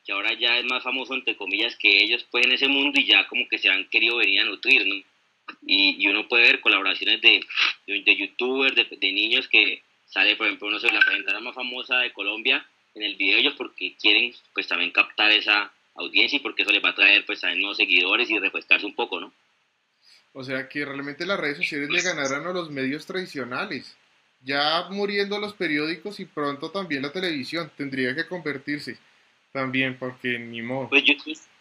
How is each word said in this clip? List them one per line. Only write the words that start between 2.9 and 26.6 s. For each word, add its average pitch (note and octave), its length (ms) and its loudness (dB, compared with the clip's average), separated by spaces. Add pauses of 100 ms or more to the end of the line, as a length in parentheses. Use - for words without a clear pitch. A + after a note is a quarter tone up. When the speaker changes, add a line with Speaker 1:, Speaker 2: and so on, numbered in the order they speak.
Speaker 1:
y A#2 60 2
ya G2+ 200 4
como - 220 -6
que G#2 100 -2
se G2 120 2
han F#2+ 180 -2
querido A2+ 300 2
venir G2+ 220 2
a A2 40 4
nutrir, A2 420 2
¿no? G2 100 -4 (720)
Y, F#2+ 360 2
y G2+ 40 4
uno G#2 220 0
puede A#2+ 160 4
ver C3 160 4
colaboraciones G2 600 0
de, G#2+ 200 6 (460)
de, G2 160 -4
de G2+ 140 4
youtubers, C3 580 -2
de, A#2 100 2
de F#2+ 280 -4
niños A2+ 360 0
que G#2 340 2 (240)
sale, G2+ 300 2
por G#2+ 100 -2
ejemplo, G#2 240 -4
no G#2 80 -2
sé, A2+ 140 0
la G#2 80 4
presentadora G2+ 400 0
más B2 140 -10
famosa B2+ 440 -4
de B2 140 -2
Colombia A2+ 520 -2 (300)
en G#2+ 80 -12
el G2+ 140 -4
video F#2+ 180 2
de A2+ 80 4
ellos C#3+ 140 2
porque - 440 -10
quieren, A2 320 4 (220)
pues, G2 140 -4
también F2+ 240 -2
captar G#2+ 400 2
esa G#2 400 2 (220)
audiencia G2 420 0
y - 40 0
porque G2+ 220 -2
eso G2+ 100 2
les G2 100 2
va F2+ 80 4
a - 40 0
traer, G2+ 320 6
pues, G#2 140 -6
también F2+ 200 -2
nuevos G2+ 160 -4
seguidores G2+ 540 2
y G#2+ 80 0
refrescarse F#2 480 0
un G2+ 80 -8
poco, F#2 260 -4
¿no? G2 140 -14 (1000)
Speaker 2:
O C3+ 100 -14
sea C3 260 -4
que D3 160 -4
realmente C#3 420 -8
las F#3+ 120 0
redes D3 200 -2
sociales D3+ 300 -4
le E3+ 120 0
Speaker 1:
Pues - 40 0
Speaker 2:
ganarán D3+ 420 -2
a F3+ 60 -4
los E3+ 180 -6
medios C#3 340 -4
tradicionales, C#3+ 920 -8 (440)
ya D3 480 0
muriendo G3+ 480 -2
los G#3 160 -8
periódicos D#3 640 -2
y F#3 40 -10
pronto D3 460 -6